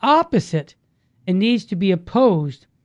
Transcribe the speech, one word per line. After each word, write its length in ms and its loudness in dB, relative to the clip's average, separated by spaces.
opposite 720 -2
and 100 -2
needs 280 0
to 100 -8
be 160 0
opposed. 760 -2